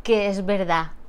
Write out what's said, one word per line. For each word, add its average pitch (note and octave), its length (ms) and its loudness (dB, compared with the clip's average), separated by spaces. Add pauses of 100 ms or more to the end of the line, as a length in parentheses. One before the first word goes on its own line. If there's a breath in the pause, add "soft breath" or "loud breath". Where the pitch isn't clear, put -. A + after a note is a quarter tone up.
que G#3 260 2
es G3 180 -2
verdad E3+ 460 0 (160)